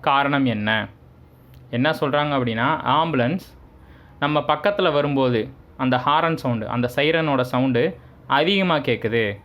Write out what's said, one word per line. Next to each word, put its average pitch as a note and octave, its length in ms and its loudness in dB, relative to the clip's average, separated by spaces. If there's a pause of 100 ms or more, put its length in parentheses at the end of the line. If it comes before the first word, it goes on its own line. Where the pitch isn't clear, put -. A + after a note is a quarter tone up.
காரணம் C#3 460 2
என்ன? G#2+ 220 -2 (1000)
என்ன C3 200 0 (100)
சொல்றாங்க D3 360 0
அப்படின்னா, A#2+ 320 0 (300)
ஆம்புலன்ஸ் D#3 480 0 (720)
நம்ம D3 300 0
பக்கத்துல F3+ 420 0
வரும்போது C3+ 480 0 (360)
அந்த B2+ 220 0
ஹாரன் D#3 440 0
சவுண்டு, A#2 260 -4
அந்த A#2+ 280 -2
சைரனோட D3+ 440 2
சவுண்டு B2+ 440 0 (420)
அதிகமா E3+ 520 2 (100)
கேட்குது. A2+ 360 0 (200)